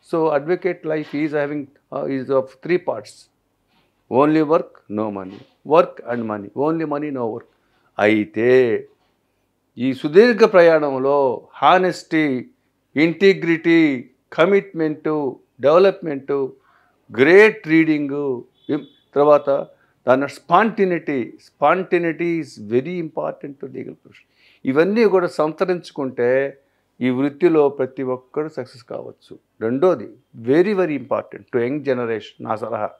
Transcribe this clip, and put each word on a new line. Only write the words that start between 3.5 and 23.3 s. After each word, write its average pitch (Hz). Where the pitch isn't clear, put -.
Only 151
work, 160
no 107
money. 95
Work 180
and 120
money. 101
Only 160
money, 147
no 131
work. 117
అయితే 110
ఈ 127
సుదీర్ఘ 196
ప్రయాణంలో 143
honesty, 165
integrity, 165
కమిట్మెంటు, 160
డెవలప్‌మెంటు, 143
గ్రేట్ 185
రీడింగు, 147
ఇం-, -
తర్వాత 143
దాని 135
spontaneity. 170
Spontaneity 170
is 110
very 147
important 151